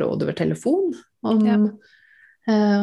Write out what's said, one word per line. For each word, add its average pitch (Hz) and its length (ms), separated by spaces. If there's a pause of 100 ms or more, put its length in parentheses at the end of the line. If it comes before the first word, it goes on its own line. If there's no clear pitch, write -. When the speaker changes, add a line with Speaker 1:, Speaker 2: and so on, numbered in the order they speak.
Speaker 1:
råd - 180
over 151 160
telefon, 262 480 (320)
om, 220 240
Speaker 2:
Ja. 208 140 (880)
Speaker 1:
eh, 208 340